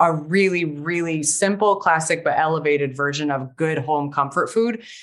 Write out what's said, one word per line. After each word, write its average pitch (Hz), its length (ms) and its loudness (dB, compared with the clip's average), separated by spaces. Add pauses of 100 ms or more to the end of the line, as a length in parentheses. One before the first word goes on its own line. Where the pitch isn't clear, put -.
a 170 120 6
really, 175 520 2
really 160 580 -2
simple, 196 540 2
classic, 165 440 0
but 151 160 0
elevated 147 600 0
version 143 340 -2
of 131 240 -4
good 156 220 -2
home 143 340 -2
comfort 143 380 -2
food. 226 340 -2 (200)